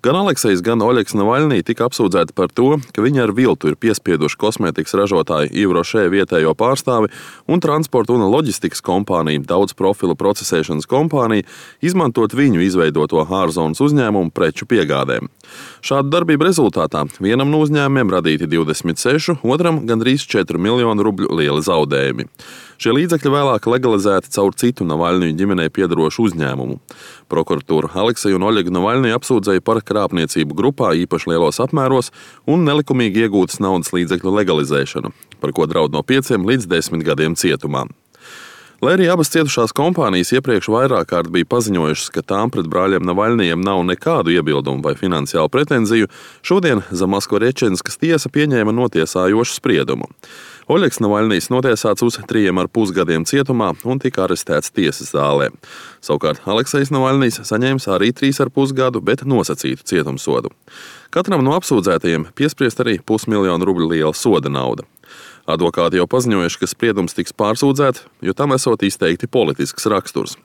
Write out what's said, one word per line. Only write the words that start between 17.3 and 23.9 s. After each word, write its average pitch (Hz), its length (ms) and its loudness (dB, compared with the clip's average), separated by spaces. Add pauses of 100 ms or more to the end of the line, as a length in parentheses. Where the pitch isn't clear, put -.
no 156 120 4
uzņēmumiem 139 480 2
radīti 82 360 0
divdesmit 80 520 -2
sešu, 151 440 0
otram 160 440 0
gandrīz 120 400 0
četru 87 320 -2
miljonu 110 440 0
rubļu 101 360 -2
lieli 73 240 0
zaudējumi. 71 640 0 (520)
Šie 117 160 0
līdzekļi 151 340 0
vēlāk 135 400 0
legalizēti 104 640 0